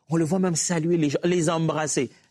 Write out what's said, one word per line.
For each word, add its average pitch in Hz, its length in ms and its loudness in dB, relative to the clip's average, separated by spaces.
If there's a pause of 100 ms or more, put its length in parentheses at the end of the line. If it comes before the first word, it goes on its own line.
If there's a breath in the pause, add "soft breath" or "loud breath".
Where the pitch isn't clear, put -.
(100)
On 165 60 0
le 165 100 2
voit 185 140 0
même 180 160 0
saluer 170 420 0
les 147 100 2
gens, 139 160 -2
les 175 240 2
embrasser. 156 640 0 (200 soft breath)